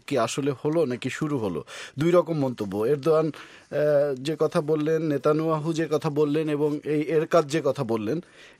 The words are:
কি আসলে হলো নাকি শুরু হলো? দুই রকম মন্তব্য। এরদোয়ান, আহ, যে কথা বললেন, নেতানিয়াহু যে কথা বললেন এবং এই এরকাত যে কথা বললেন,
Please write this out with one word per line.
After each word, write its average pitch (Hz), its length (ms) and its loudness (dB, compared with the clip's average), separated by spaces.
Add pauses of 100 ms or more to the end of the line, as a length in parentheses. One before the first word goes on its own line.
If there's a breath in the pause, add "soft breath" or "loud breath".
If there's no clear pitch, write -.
কি 139 120 0
আসলে 135 320 0
হলো 151 340 0
নাকি 123 260 -4
শুরু 147 280 -4
হলো? 90 260 -2 (340 loud breath)
দুই 160 120 2
রকম 165 280 4
মন্তব্য। 113 380 -2
এরদোয়ান, 147 500 2
আহ, 147 880 -2
যে 139 240 -4
কথা 160 220 2
বললেন, 156 420 0
নেতানিয়াহু 156 680 0
যে 160 180 -2
কথা 151 200 0
বললেন 151 380 0
এবং 147 360 0
এই 151 180 0
এরকাত 160 440 2
যে 151 180 -2
কথা 135 200 0
বললেন, 113 360 -2 (400 loud breath)